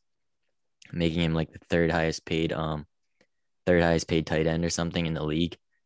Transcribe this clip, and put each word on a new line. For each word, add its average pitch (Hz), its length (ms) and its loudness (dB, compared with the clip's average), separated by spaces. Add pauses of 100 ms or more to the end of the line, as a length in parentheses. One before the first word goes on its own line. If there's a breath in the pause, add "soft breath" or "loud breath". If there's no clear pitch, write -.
(920)
making 85 280 0
him, 80 140 2
like, 80 180 -2
the - 60 -20 (120)
third 85 200 2
highest 82 340 0
paid, 80 280 -2
um, 78 340 -6 (800)
third 87 160 6
highest 82 240 2
paid 82 200 0
tight 80 200 0
end 82 180 0
or 82 60 -2
something 85 360 -2
in 82 80 -4
the 76 100 -4
league. 78 320 -2 (280)